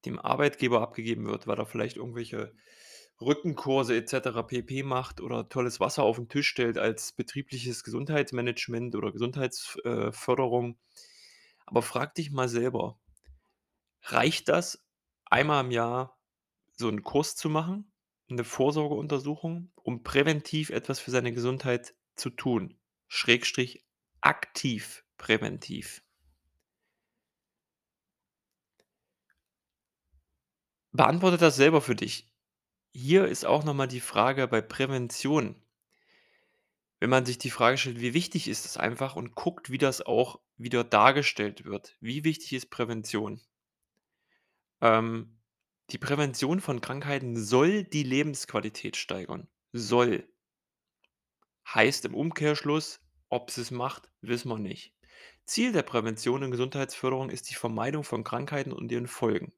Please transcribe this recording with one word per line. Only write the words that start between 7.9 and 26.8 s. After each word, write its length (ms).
oder 160
Gesundheits-, 720
äh, 300
Förderung. 640
Aber 160
frag 340
dich 160
mal 160
selber, 500
reicht 440
das, 380
einmal 400
im 60
Jahr 460
so 100
einen 160
Kurs 320
zu 140
machen, 420
eine 160
Vorsorgeuntersuchung, 1300
um 280
präventiv 680
etwas 320
für 100
seine 220
Gesundheit 600
zu 140
tun, 500
Schrägstrich 760
aktiv 840
präventiv? 840